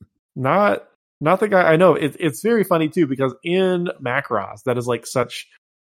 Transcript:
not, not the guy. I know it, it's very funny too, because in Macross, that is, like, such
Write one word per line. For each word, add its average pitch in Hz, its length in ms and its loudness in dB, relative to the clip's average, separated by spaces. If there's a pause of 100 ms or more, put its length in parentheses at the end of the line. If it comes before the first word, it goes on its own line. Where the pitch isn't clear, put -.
(360)
not, 185 500 0 (320)
not 165 220 0
the 214 80 0
guy. 190 140 2
I 160 140 4
know 170 180 6
it, 147 260 -2
it's 165 220 -4
very 226 200 2
funny 160 280 0
too, 165 160 0
because 135 360 -2
in 180 460 -2 (160)
Macross, 110 600 -4
that 123 100 -2
is, 120 100 -6
like, 120 200 -4
such - 400 -6 (460)